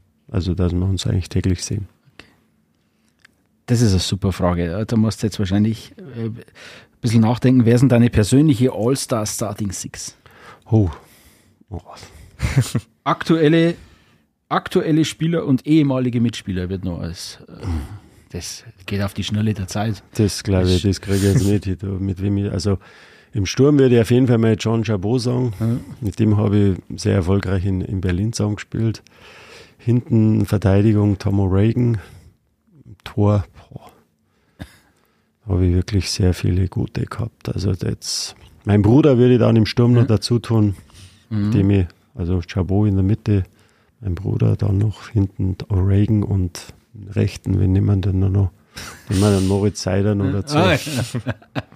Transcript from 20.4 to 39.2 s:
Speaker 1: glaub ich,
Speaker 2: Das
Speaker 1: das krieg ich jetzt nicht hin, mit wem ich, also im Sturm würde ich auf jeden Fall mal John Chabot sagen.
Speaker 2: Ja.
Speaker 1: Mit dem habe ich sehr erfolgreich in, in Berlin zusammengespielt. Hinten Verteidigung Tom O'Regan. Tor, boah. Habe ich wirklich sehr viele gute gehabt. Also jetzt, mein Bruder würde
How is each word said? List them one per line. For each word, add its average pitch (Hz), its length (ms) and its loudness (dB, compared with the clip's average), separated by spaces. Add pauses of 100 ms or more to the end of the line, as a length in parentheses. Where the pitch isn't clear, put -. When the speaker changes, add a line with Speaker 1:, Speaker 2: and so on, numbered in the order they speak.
Speaker 1:
glaub 92 220 0
ich, 90 160 2
Speaker 2:
Das - 20 -12
Speaker 1:
das 98 180 0
krieg 98 160 -2
ich 98 60 0
jetzt 98 220 2
nicht 101 200 0
hin, 92 120 -4 (280)
mit 92 160 -4
wem 101 160 0
ich, 101 140 -2
also 98 260 0 (560)
im 101 120 -2
Sturm 143 340 2
würde 127 160 6
ich 117 60 6
auf 113 100 0
jeden 123 160 4
Fall 120 100 4
mal 113 200 2
John 113 280 -2
Chabot 107 360 -2
sagen. 123 380 -2
Speaker 2:
Ja. 117 180 -2 (240)
Speaker 1:
Mit 104 180 -6
dem 107 180 4
habe 101 400 2 (120)
ich - 120 -12
sehr 104 140 0
erfolgreich 95 500 0
in, 95 160 -2
in 95 200 -6
Berlin 95 320 -2
zusammengespielt. 110 720 -4 (760)
Hinten 110 680 2
Verteidigung 101 720 2
Tom 101 220 -2
O'Regan. 110 560 2 (1080)
Tor, 101 420 0 (240)
boah. - 220 -20 (1600)
Habe 92 180 0
ich 90 80 2
wirklich 92 380 0
sehr 90 220 2
viele 92 360 0
gute - 360 -6
gehabt. - 480 -10
Also 101 180 -2
jetzt, - 640 -6 (300)
mein 104 160 4
Bruder 131 360 6
würde 123 180 6